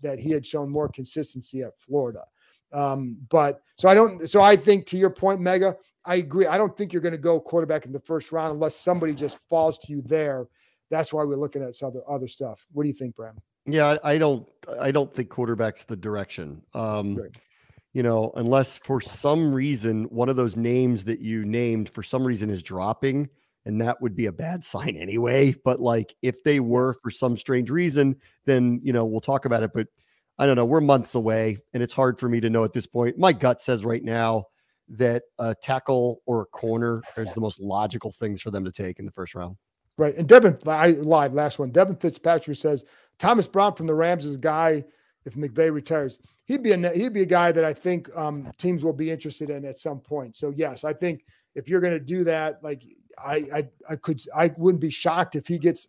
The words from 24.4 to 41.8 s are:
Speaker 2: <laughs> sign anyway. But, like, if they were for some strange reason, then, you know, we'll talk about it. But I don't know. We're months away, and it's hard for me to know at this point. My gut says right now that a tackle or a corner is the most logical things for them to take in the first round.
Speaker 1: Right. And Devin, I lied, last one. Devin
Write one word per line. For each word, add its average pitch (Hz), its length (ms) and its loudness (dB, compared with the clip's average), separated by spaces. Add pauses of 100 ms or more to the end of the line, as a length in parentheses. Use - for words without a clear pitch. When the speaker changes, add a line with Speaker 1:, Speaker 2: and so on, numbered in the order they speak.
Speaker 2:
<laughs> - 80 -14
sign - 240 -6
anyway. 120 580 2 (120)
But, 127 160 2
like, 117 400 0
if 123 220 -2
they 147 180 2
were 123 420 2
for 110 80 -6
some 123 240 -2
strange 123 340 -2
reason, 143 460 2 (300)
then, 123 360 4
you 131 120 -2
know, 117 120 2
we'll 110 140 -2
talk 139 240 -2
about 117 200 0
it. 110 100 -2
But 110 140 -2 (520)
I 139 60 2
don't 139 100 6
know. 123 80 4
We're 135 160 4
months 139 360 4
away, 110 420 0 (160)
and 120 100 -2
it's 113 100 -4
hard 127 240 2
for 123 120 -2
me 120 100 2
to 113 100 2
know 113 140 2
at 107 80 0
this 117 160 -6
point. 120 300 -2
My 180 160 4
gut 123 280 0
says 117 220 -2
right 117 220 -4
now 113 400 0 (420)
that 120 360 0 (140)
a 113 160 -2
tackle 123 720 -2
or 117 180 -2
a - 20 -16
corner 117 560 -4 (160)
is 110 160 -8
the 113 80 -6
most 107 180 -6
logical 101 540 -4
things 104 280 -6
for 110 100 -10
them 98 120 -4
to 92 80 -6
take 92 280 -8
in 104 60 -12
the 95 60 -12
first - 240 -12
round. 90 220 -10 (420)
Speaker 1:
Right. 147 160 0
And 143 140 0
Devin, 226 380 10
I 156 220 6
lied, 151 440 4
last 147 240 0
one. 131 140 -4
Devin 185 240 4